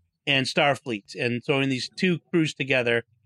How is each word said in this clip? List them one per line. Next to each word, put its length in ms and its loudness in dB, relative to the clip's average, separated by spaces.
and 180 2
Starfleet, 720 -2
and 240 -2
throwing 260 0
these 280 -4
two 220 0
crews 240 0
together, 500 0